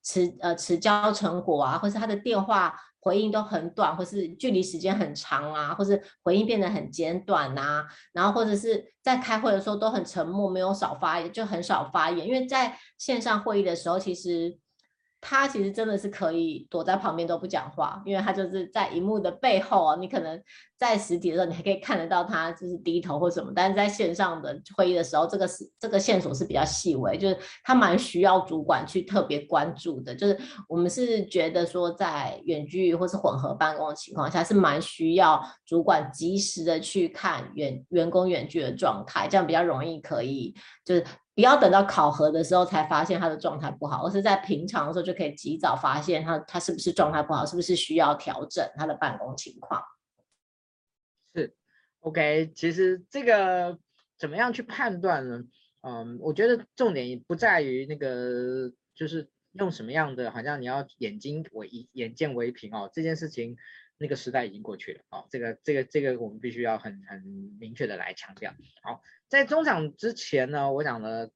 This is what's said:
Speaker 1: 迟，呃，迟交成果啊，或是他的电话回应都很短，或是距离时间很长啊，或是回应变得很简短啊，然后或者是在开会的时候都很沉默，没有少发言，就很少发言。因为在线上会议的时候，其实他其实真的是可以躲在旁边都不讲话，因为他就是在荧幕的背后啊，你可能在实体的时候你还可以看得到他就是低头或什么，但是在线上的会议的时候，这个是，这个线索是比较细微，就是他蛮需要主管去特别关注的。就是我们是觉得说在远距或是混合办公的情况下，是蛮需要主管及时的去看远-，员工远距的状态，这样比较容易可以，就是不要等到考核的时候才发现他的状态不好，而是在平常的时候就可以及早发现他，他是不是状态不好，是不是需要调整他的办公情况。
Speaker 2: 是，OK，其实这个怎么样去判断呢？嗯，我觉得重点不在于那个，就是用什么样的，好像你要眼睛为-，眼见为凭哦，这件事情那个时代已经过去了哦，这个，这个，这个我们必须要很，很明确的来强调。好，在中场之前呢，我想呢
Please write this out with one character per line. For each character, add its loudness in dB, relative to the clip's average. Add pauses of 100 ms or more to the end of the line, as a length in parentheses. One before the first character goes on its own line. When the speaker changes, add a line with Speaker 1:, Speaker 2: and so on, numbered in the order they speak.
Speaker 1:
迟， 0
呃， 0
迟 -2
交 4
成 0
果 2
啊， 2
或 0
是 -4
他 -4
的 -2
电 0
话 2 (280)
回 2
应 0
都 0
很 -4
短， 0
或 -4
是 -4
距 -2
离 4
时 -4
间 0
很 -2
长 -4
啊， -4
或 -2
是 2 (220)
回 4
应 4
变 2
得 2
很 -4
简 -4
短 0
啊， -2 (280)
然 0
后 4
或 2
者 2
是 -2
在 2
开 0
会 2
的 4
时 -4
候 -2
都 0
很 -2
沉 -4
默， 0
没 -2
有 0
少 -2
发 0
言， -6
就 -6
很 -4
少 -2
发 2
言。 -2
因 -2
为 0
在 0 (180)
线 -2
上 0
会 2
议 4
的 2
时 -4
候， 2
其 -4
实 -4 (640)
他 2
其 -2
实 0
真 -2
的 0
是 -4
可 -2
以 -2
躲 -2
在 2
旁 -2
边 -2
都 0
不 -6
讲 -4
话， -4
因 -2
为 0
他 0
就 -2
是 -4
在 -2
荧 -2
幕 0
的 0
背 2
后 4
啊， 4
你 -6
可 -2
能 -8 (360)
在 2
实 -2
体 0
的 -2
时 2
候 2
你 -4
还 -8
可 -4
以 4
看 -2
得 -2
到 2
他 -2
就 -10
是 -6
低 0
头 -2
或 4
什 -2
么， -10
但 4
是 2
在 4
线 0
上 0
的 -8 (200)
会 6
议 4
的 2
时 0
候， 4
这 -2
个 2
是， -10 (120)
这 -6
个 4
线 4
索 -4
是 -2
比 -6
较 4
细 0
微， 0
就 2
是 2 (280)
他 4
蛮 6
需 -2
要 8
主 -4
管 2
去 -2
特 0
别 -2
关 0
注 -6
的。 -8
就 2
是 4 (300)
我 -4
们 2
是 0
觉 2
得 2
说 0
在 -4
远 -2
距 2
或 0
是 -4
混 2
合 -2
办 0
公 -4
的 -6
情 -16
况 -2
下， 0
是 0
蛮 6
需 -2
要 6 (220)
主 2
管 4
及 -2
时 -4
的 0
去 0
看 -4
远-， -4
员 2
工 4
远 0
距 -4
的 -2
状 -2
态， -2
这 2
样 6
比 0
较 4
容 0
易 -6
可 -4
以， -4 (300)
就 2
是 4 (300)
不 2
要 10
等 8
到 8
考 4
核 4
的 2
时 2
候 8
才 0
发 2
现 0
他 2
的 -2
状 -4
态 -6
不 -8
好， -4
而 0
是 0
在 6
平 -2
常 -2
的 -4
时 -2
候 -2
就 -2
可 -4
以 -6
及 -6
早 2
发 0
现 0
他， -2
他 -8
是 -4
不 -4
是 -2
状 2
态 0
不 -2
好， 0
是 -6
不 -2
是 2
需 -2
要 6
调 -6
整 -2 (120)
他 -4
的 -2
办 -4
公 -10
情 -14
况。 -6 (1600)
Speaker 2:
是， -4 (460)
OK， 0
其 -2
实 2
这 -6
个 2 (400)
怎 -6
么 -8
样 0
去 -8
判 -4
断 0
呢？ -8 (380)
嗯， -10
我 -2
觉 4
得 2 (100)
重 2
点 -4
不 -2
在 4
于 -2
那 -8
个， -4 (240)
就 -6
是 -8 (220)
用 -4
什 -10
么 -10
样 0
的， -4
好 -8
像 -4
你 -8
要 -4 (120)
眼 -8
睛 -6
为-， -12 (240)
眼 -8
见 -2
为 -2
凭 -14
哦， -8
这 -6
件 0
事 -8
情 -8 (420)
那 -8
个 -2
时 -8
代 0
已 -8
经 -16
过 -12
去 -14
了 -20 (100)
哦， -14
这 -10
个， -6
这 0
个， 0
这 -2
个 -2
我 -8
们 -14
必 -6
须 -8
要 0
很， -12
很 -16 (380)
明 -16
确 -4
的 -6
来 -10
强 -20
调。 -12 (300)
好， -12 (260)
在 4
中 2
场 0
之 -4
前 0
呢， 0
我 -2
想 -4
呢 -6